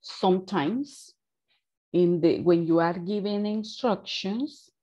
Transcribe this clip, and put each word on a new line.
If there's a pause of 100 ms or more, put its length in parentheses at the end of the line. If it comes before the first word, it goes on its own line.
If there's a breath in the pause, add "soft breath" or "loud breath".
sometimes (760)
in
the,
when
you
are
giving
instructions (120)